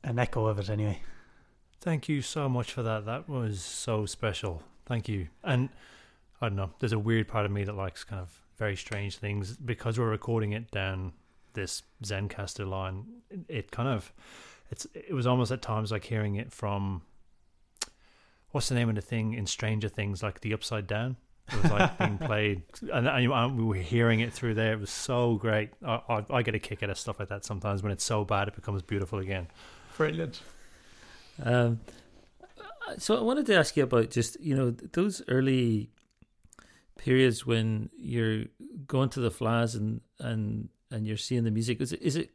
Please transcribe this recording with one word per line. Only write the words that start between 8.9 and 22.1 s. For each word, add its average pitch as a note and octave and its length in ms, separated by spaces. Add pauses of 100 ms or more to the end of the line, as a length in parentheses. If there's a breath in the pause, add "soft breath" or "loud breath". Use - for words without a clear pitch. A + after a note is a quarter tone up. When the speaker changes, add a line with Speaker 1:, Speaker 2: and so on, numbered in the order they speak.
Speaker 2:
things. G2+ 400
Because A#2 420
we're A#2+ 120
recording A2 420
it A2+ 180
down F#2+ 440 (400)
this - 300 (200)
Zencastr G2+ 640
line, F#2+ 380 (240)
it, F3+ 180
it B2 240
kind A#2+ 160
of, A2+ 240 (580 loud breath)
it's, - 240
it - 200
was B2+ 120
almost B2+ 280
at B2+ 80
times A2 320
like G#2 100
hearing G#2+ 320
it A2 160
from, G2 500 (1500 soft breath)
what's C3 160
the C3 80
name A#2+ 140
of A2 60
the G#2 60
thing A2 340
in G#2+ 100
Stranger G#2+ 420
Things, G2+ 340
like G#2 200
the G#2+ 120
Upside G#2+ 320
Down? A#2 300 (340)
It - 140
was, E3 80
like, G3 260
being G3 200